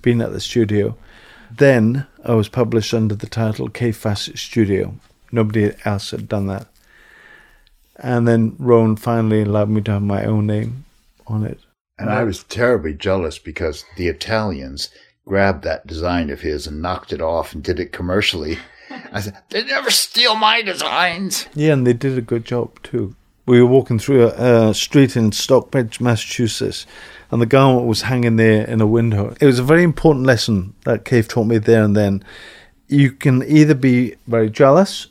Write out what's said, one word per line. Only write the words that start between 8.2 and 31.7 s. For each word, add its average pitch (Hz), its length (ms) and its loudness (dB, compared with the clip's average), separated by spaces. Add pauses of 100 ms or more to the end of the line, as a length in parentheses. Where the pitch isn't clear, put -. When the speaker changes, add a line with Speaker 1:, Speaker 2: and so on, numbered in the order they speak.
Speaker 1:
then 113 320 2
Rowan 113 360 4
finally 110 460 0
allowed 104 280 0
me 107 120 0
to 104 100 -4
have 101 100 -2
my 101 240 -2
own 107 220 0
name 113 380 -6 (420)
on 107 180 -4
it. - 140 -10 (380)
Speaker 2:
And 107 120 -8
I 110 160 -2
was 95 180 -6
terribly 104 500 -2
jealous 90 460 -4
because 78 460 -8 (100)
the 90 120 -4
Italians 78 840 -6 (360)
grabbed 98 380 0
that 78 240 -6
design 85 420 -4
of 67 120 -10
his 76 260 -6
and 76 140 -10
knocked 87 320 -8
it 76 80 -8
off 80 320 -4
and 76 100 -12
did 92 160 -4
it - 140 -8
commercially. 87 680 -4 (540)
I 104 80 -8
said, 98 160 -12 (120)
"They - 140 -6
never 269 260 -4
steal 233 460 0
my 220 260 0
designs." 175 920 -4
Speaker 1:
Yeah, 151 200 2
and 127 140 2
they 120 60 4
did 131 240 -4
a 120 40 -4
good 117 220 -6
job - 400 -8
too. 110 320 -8 (300)
We 123 160 8
were 123 80 6
walking 123 280 4
through 120 300 4
a, 113 420 2
a 101 40 0
street - 420 2
in 110 160 0
Stockbridge, 127 680 -2
Massachusetts, 117 840 -4 (460)
and 117 100 0
the 120 40 4
garment 127 420 4
was 110 140 -2
hanging 120 340 0
there 110 300 4
in 110 160 -2
a 107 60 4
window. 110 520 0
It 147 60 4
was 123 140 6
a 123 40 -2
very 165 200 4
important 147 420 2
lesson 110 480 0 (100)
that 113 220 -2
Cave 117 240 0
taught 117 160 -2
me 113 140 2
there 113 240 4